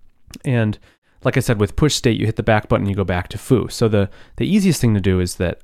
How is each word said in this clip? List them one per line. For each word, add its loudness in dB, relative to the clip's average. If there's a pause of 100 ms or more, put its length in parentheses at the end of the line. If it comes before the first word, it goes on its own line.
(440)
And 0 (460)
like 0
I 4
said, 0
with 0
push 2
state, 0
you 0
hit -4
the -4
back 0
button, 2
you -2
go -2
back -4
to -12
foo. 0
So -2
the, 0 (280)
the -2
easiest 2
thing 2
to 2
do 2
is -2
that -4